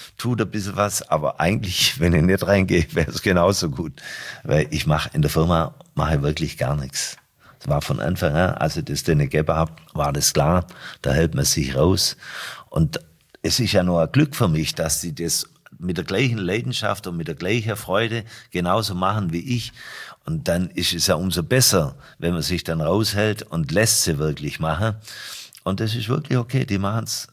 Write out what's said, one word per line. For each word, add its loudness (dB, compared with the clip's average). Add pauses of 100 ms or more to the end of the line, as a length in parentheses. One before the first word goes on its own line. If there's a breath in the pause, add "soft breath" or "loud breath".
(180 loud breath)
tut 0
ein -2
bisschen -6
was, 0
aber 0
eigentlich, 0
<laughs> -
wenn 4
ich 6
nicht 4
reingehe, 4
wäre 0
es -6
genauso 4
gut. -8 (420 loud breath)
Weil 2
ich -2
mache 2
in 2
der 2
Firma, 2 (180)
mache 0
ich 2
wirklich -2
gar -2
nichts. -6 (420 loud breath)
Das -12
war 0
von -4
Anfang 0
an, 2
als -2
ich -6
das -6
denen 2
gegeben 0
hab, -2 (120)
war 0
das 0
klar, 4 (360 loud breath)
da 0
hält 2
man 2
sich -2
raus. 2 (520 loud breath)
Und 0 (420)
es 0
ist 0
ja 4
nur 2
ein 0
Glück 4
für 2
mich, 0
dass -2
sie -6
das -4 (280)
mit -4
der -4
gleichen 0
Leidenschaft -4
und -6
mit -6
der -6
gleichen -2
Freude -2 (260 loud breath)
genauso 0
machen 0
wie -2
ich. -4 (520 loud breath)
Und -4
dann 0
ist -4
es -2
ja 4
umso -2
besser, 2 (220 loud breath)
wenn 0
man 0
sich -2
dann -2
raushält 0
und -4
lässt 4
sie 0
wirklich -4
machen. 0 (720 loud breath)
Und -2
das -2
ist -4
wirklich 0
okay, 0
die -2
machen's -4